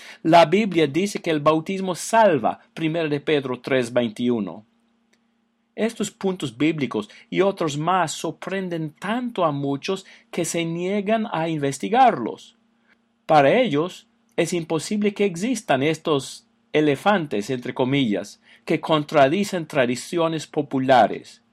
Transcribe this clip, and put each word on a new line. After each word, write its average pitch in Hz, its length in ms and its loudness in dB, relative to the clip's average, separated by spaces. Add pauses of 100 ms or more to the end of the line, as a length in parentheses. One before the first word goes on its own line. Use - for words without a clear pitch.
(220)
La 170 240 8
Biblia 170 400 2
dice 170 340 -4
que - 80 -8
el 156 120 0
bautismo 165 540 0
salva, 156 640 2 (120)
Primera 160 360 -4
de 147 120 -2
Pedro 131 400 -2
tres 127 320 0
veintiuno. 113 720 -2 (1080)
Estos 214 360 -4
puntos 175 460 -6
bíblicos 135 540 -2 (180)
y 170 140 0
otros 190 340 -2
más 165 360 0
sorprenden 170 840 -6
tanto 233 460 -4
a 151 80 2
muchos 143 540 -4 (240)
que 170 160 -4
se 170 180 -4
niegan 196 680 -2
a 165 200 -2
investigarlos. 160 1040 0 (720)
Para 156 320 6
ellos, 175 480 -2 (300)
es 170 180 0
imposible 175 580 -2
que 202 140 0
existan 175 560 -2
estos 151 640 -2 (260)
elefantes, 151 800 2
entre 127 240 -6
comillas, 123 680 0 (240)
que 160 160 0
contradicen 156 840 2
tradiciones 151 800 -2
populares. 131 960 2 (100)